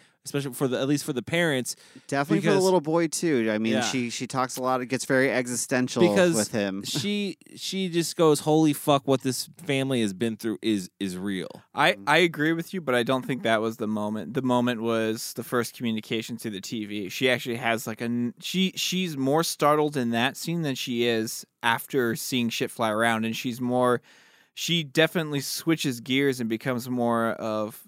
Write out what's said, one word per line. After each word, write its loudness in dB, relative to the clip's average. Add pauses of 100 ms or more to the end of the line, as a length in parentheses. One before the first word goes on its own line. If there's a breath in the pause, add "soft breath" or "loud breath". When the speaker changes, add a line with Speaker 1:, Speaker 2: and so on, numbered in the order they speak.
(240 soft breath)
Speaker 1:
especially -6
for 0
the, 0
at 0
least 0
for -4
the -2
parents. 0 (320 loud breath)
Speaker 2:
Definitely 0
for -4
the 4
Speaker 1:
Because 4
Speaker 2:
little 4
boy 2
too. 0
I 0
mean, 2
Speaker 1:
Yeah. 2
Speaker 2:
she, 0
she -6
talks -2
a -6
lot. 0
It -6
gets -4
very 4
existential 0
Speaker 1:
Because 6
Speaker 2:
with 0
him. -2
<laughs> -10
Speaker 1:
she, -4 (200)
she -4
just 0
goes, 6
"Holy 4
fuck, 2
what 4
this -4 (160)
family 0
has 0
been -2
through -2
is, 0 (100)
is -4
real." -4 (240)
Speaker 3:
I, 4
Speaker 2:
Mm-hmm. -8
Speaker 3:
I 4
agree 2
with -6
you, -4
but 0
I 4
don't 0
think -4
that 2
was -2
the -4
moment. -4
The -2
moment 2
was -2
the -10
first -2
communication -4
to -10
the -8
T -8
V. -8
She 0
actually 0
has, 0
like, -8
a -4
n-, -2
she, 0
she's -2
more 2
startled 2
in 0
that 0
scene -4
than -4
she -2
is 0 (180)
after 2
seeing -2
shit -4
fly 0
around, 2
and -4
she's -6
more, 2 (580 soft breath)
she 0
definitely 0
switches -2
gears 2
and -2
becomes -4
more 0
of, -6